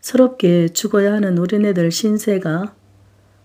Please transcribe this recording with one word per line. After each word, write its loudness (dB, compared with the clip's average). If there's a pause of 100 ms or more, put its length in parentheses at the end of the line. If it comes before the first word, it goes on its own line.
서럽게 2
죽어야 0
하는 0
우리네들 0
신세가 -2 (680)